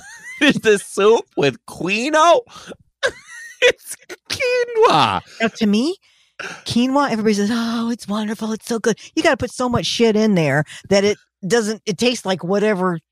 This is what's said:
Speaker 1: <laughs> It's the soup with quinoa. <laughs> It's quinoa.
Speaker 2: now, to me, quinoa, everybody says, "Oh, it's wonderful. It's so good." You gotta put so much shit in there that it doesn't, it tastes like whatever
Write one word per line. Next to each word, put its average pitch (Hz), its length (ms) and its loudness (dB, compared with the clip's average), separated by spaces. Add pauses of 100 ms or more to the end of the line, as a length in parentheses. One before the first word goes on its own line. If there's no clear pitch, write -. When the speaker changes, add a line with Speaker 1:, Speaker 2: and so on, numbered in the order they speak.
Speaker 1:
<laughs> 831 40 -20 (340)
It's 277 180 4
the 214 180 4
soup 214 460 2 (120)
with 139 300 0
quinoa. 302 720 2 (640)
<laughs> 932 580 -10
It's - 320 0 (320)
quinoa. 466 920 2 (180)
Speaker 2:
now, 226 100 0
to - 180 -4
me, 240 280 0 (680)
quinoa, 262 460 0
everybody 220 240 2
says, 202 160 0
"Oh, 233 380 -4
it's - 180 -8
wonderful. 214 460 -6
It's 220 120 -10
so 233 140 -4
good." 208 180 -2 (180)
You 320 80 -2
gotta 302 140 4
put 247 140 -6
so 254 180 -4
much 226 160 -2
shit 226 300 2
in 214 200 2
there 151 280 2 (260)
that 196 140 4
it 202 140 2 (300)
doesn't, 220 380 -2
it 170 120 -4
tastes 247 280 -2
like 185 180 -2
whatever 185 560 0 (120)